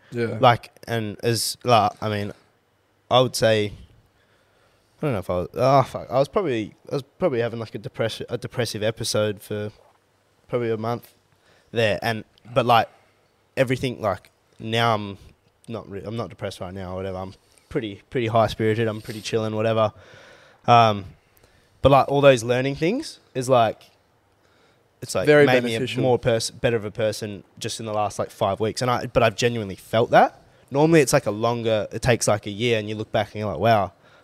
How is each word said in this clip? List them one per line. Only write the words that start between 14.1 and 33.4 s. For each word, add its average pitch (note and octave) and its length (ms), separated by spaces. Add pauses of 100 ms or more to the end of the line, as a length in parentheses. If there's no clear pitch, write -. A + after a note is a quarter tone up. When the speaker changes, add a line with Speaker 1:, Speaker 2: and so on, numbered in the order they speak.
Speaker 2:
now A2+ 380
I'm G2+ 220 (500)
not A2+ 220
re-, G2 140
I'm G#2+ 120
not G#2+ 140
depressed G#2 320
right F#2 120
now F#2 200
or - 20
whatever. F#2+ 220
I'm F#2+ 160 (360)
pretty, A2 400
pretty A#2+ 180
high A2 200
spirited. A2 400
I'm G#2+ 140
pretty A2 200
chilling, A2 340
whatever. A2 380 (720)
Um, A2 400 (760)
but, C3+ 100
like, C3+ 180
all C#3 120
those C3 220
learning B2+ 320
things G3 440 (160)
is, C3 140
like, A#2 340 (1160)
it's, - 120
like, F#2+ 140
Speaker 1:
Very D3 180
Speaker 2:
made B2+ 180
me A#2 120
a A2+ 40
Speaker 1:
beneficial. B2 220
Speaker 2:
more B2+ 160
pers-, A2+ 320
better A#2+ 280
of G2+ 80
a G#2+ 60
person G#2+ 520 (160)
just - 200
in A2+ 60
the G#2+ 80
last, G#2 240
like, G2+ 140
five G2 280
weeks, G#2+ 220
and B2 80
I, A#2+ 160
but A#2+ 160
I've A2+ 140
genuinely A#2 400
felt - 360
that. F#3 300 (300)
Normally, D#3 300
it's, B2+ 120
like, C3+ 140
a G#2+ 40
longer, A2+ 600
it A2 100
takes, - 260
like, G#2+ 200
a G2+ 40
year, A2 280
and G#2+ 100
you A2 60
look G#2+ 160
back G#2+ 220
and G#2+ 80